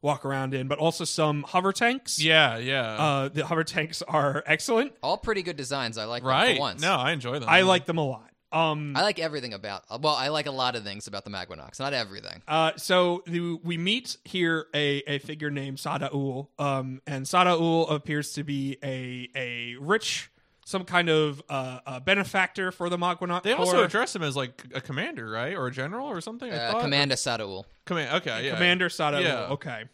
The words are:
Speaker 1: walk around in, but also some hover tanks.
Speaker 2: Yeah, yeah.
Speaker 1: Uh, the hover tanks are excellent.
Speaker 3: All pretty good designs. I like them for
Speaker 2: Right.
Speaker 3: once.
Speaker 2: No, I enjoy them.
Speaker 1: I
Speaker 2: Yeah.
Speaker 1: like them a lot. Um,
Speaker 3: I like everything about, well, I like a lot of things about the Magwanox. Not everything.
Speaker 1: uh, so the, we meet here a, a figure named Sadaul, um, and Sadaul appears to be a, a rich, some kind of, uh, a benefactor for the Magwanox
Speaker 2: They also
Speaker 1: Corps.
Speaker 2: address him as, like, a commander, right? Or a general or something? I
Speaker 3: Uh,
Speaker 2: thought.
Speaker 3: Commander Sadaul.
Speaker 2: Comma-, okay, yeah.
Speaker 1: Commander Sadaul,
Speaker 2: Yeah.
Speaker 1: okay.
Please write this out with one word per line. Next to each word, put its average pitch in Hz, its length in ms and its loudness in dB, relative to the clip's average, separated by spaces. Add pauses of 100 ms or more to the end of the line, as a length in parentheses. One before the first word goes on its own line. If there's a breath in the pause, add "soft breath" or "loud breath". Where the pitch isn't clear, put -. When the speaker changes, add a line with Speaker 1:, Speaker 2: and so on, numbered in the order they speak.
Speaker 1:
walk 143 220 0
around 135 260 -2
in, 131 160 -2
but 143 100 0
also 160 260 2
some 151 400 2
hover 185 280 2
tanks. 240 500 0
Speaker 2:
Yeah, 151 360 8
yeah. 131 240 0 (100)
Speaker 1:
Uh, 139 360 2
the 143 180 -2
hover 165 180 2
tanks 160 380 -4
are 143 440 2
excellent. 226 460 2 (100)
Speaker 3:
All 165 140 0
pretty 208 260 -2
good 165 140 -6
designs. 127 400 -4
I 110 80 -6
like 120 180 -6
them 131 40 -4
for 131 40 2
Speaker 2:
Right. 156 300 6
Speaker 3:
once. 131 220 -2
Speaker 2:
No, 185 120 4
I 139 180 2
enjoy 127 260 -2
them. 131 100 -4
Speaker 1:
I 160 120 10
Speaker 2:
Yeah. 185 40 6
Speaker 1:
like 185 220 4
them 165 100 -2
a 156 100 0
lot. 120 240 -8 (220)
Um, 151 440 0
Speaker 3:
I 156 60 2
like 208 160 2
everything 147 360 -4
about, 98 280 -10 (200)
well, 151 120 2
I 131 140 0
like 151 180 0
a 147 60 -4
lot 127 240 0
of 107 80 -6
things 101 240 -10
about 101 160 -10
the 104 60 -10
Magwanox. 90 500 -12
Not 139 140 -4
everything. 98 520 -8
Speaker 1:
uh, 160 300 2
so 180 500 2
the, 170 280 -4 (100)
we 170 140 -2
meet 214 460 -2
here 165 500 0
a, 143 240 2 (100)
a 143 120 -2
figure 151 300 -6
named 139 280 -6
Sadaul, 139 680 -4 (100)
um, 131 480 -2
and 135 180 -4
Sadaul 170 680 4
appears 147 440 -2
to 143 100 -4
be 139 400 -4
a, 127 500 -8
a 120 460 -6
rich, 196 500 -2 (360)
some 190 180 -4
kind 175 240 2
of, 151 400 2
uh, 131 380 -6
a 131 140 -8
benefactor 190 680 0
for 180 180 -4
the 180 100 0
Magwanox 175 440 -2
Speaker 2:
They 220 120 2
also 180 180 2
Speaker 1:
Corps. 233 140 6
Speaker 2:
address 226 280 0
him 185 80 -4
as, 139 140 -2
like, 127 260 -6 (100)
a 127 80 -6
commander, 143 480 -6
right? 120 280 -4
Or 135 100 -2
a 123 60 -4
general 170 340 -6
or 202 140 -6
something? 233 320 -10
I - 40 -6
Speaker 3:
Uh, 117 160 -2
Speaker 2:
thought. 233 100 0
Speaker 3:
Commander 139 340 2
Sadaul. 104 480 -4 (220)
Speaker 2:
Comma-, 160 300 -2
okay, 123 300 -2
yeah. 127 80 -2
Speaker 1:
Commander 180 340 4
Sadaul, 147 360 0
Speaker 2:
Yeah. 123 300 0
Speaker 1:
okay. 120 400 -10